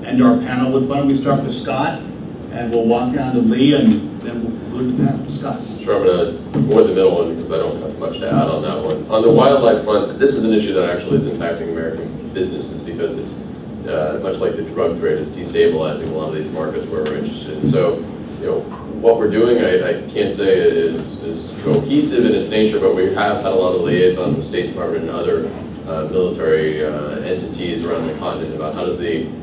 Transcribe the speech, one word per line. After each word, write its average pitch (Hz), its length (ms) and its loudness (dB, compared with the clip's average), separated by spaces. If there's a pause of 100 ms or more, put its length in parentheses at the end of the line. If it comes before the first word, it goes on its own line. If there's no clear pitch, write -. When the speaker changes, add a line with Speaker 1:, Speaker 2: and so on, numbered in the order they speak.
Speaker 1:
end 123 200 0
our 123 140 6
panel 127 340 0
with. 135 180 2
Why 139 80 0
don't 139 100 2
we 135 80 4
start - 280 2
with - 100 -4
Scott, - 460 -2 (520)
and 117 200 -4
we'll 117 140 2
walk 117 280 2
down 127 220 -2
to 120 60 4
Lee, 127 340 6
and 107 460 4
then 117 220 -6
we'll 113 280 -8
go 123 80 -6
to 127 120 0
the - 140 2
panel. - 240 -2
Scott. - 300 -6 (220)
Speaker 2:
Sure, 104 160 0
I'm 98 100 2
gonna - 500 0
avoid - 300 6
the 92 80 2
middle 92 200 6
one 82 200 0
because 82 160 -6
I 80 60 -2
don't - 240 -2
have - 180 -8
much - 200 -6
to - 80 -4
add - 200 2
on 73 160 -2
that 76 200 -4
one. 78 280 -4
On - 100 4
the 113 80 8
wildlife 107 540 6
front, 104 340 0
this 135 160 4
is 113 120 0
an 110 80 4
issue 101 200 2
that 92 160 2
actually - 280 0
is - 100 0
impacting - 420 -4
American 82 380 -4 (260)
businesses - 480 -6
because - 320 -4
it's, - 300 -8 (440)
uh, - 360 -2
much - 160 -4
like - 160 0
the - 80 -4
drug - 360 -2
trade, 78 200 0
is 76 100 -6
destabilizing - 800 0
a - 40 -6
lot - 180 -4
of 78 40 -6
these 76 180 -6
markets - 360 -4
where 78 160 -4
we're - 140 -4
interested 76 420 -6
in. - 80 -2
So, - 300 2 (440)
you - 60 -4
know, - 140 0 (380)
what 113 180 4
we're 107 120 2
doing, 117 340 4
I, 92 260 2
I - 200 -4
can't 104 240 -2
say 98 240 4
is, - 640 0
is - 420 -8
cohesive 113 640 2
in 107 80 4
its 98 160 0
nature, 107 300 2
but 95 160 4
we 95 180 2
have 104 300 0
had - 20 -2
a - 100 0
lot 92 200 2
of 87 60 2
liaison 87 480 2
with 73 80 0
the - 60 -4
State - 240 -4
Department - 360 -4
and - 80 -6
other, - 340 -2 (420)
uh, 76 220 -4
military, 80 720 0
uh, 73 360 -4
entities - 640 -4
around - 240 -2
the - 100 -6
continent - 380 -6
about 78 180 -6
how - 100 -6
does 90 140 -2
the 82 300 -2 (160)